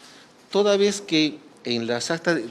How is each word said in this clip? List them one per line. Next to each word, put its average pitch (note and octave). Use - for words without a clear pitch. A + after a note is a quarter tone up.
Toda G3+
vez G3+
que D#3
en A#2
las A#2+
actas E3